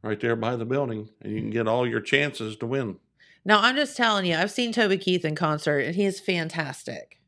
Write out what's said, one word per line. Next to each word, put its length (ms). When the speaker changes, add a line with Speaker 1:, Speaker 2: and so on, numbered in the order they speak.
Speaker 1:
right 180
there 160
by 200
the 100
building, 420
and 100
you 80
can 100
get 180
all 180
your 140
chances 560
to 100
win. 300
Speaker 2:
Now, 140
I'm 160
just 200
telling 300
you, 100
I've 140
seen 220
Toby 260
Keith 260
in 120
concert, 420
and 160
he 100
is 140
fantastic. 1080